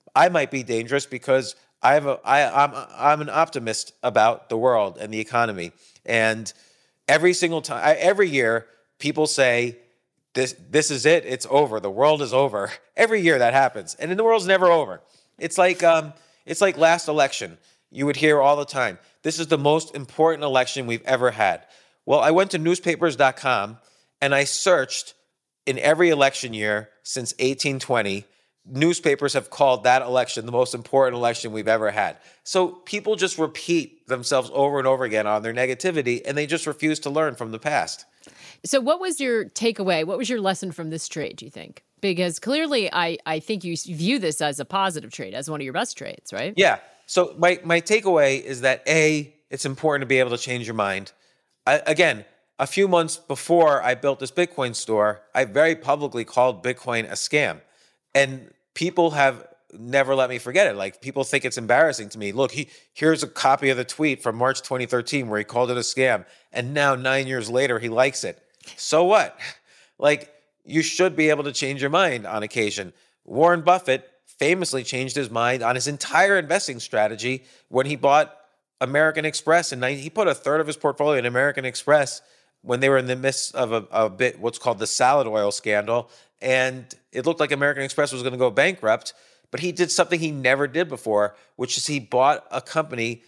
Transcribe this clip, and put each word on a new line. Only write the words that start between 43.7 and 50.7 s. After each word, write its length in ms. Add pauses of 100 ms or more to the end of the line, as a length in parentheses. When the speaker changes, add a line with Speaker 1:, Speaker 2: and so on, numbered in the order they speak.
Speaker 2:
s-, 140
view 320
this 240
as 180
a 60
positive 440
trade, 220
as 160
one 120
of 40
your 80
best 240
trades, 360
right? 240
Speaker 1:
Yeah. 220 (280)
So 320
my, 260
my 160
takeaway 600
is 180
that, 260
A, 480 (140)
it's 160
important 380
to 40
be 120
able 120
to 80
change 280
your 80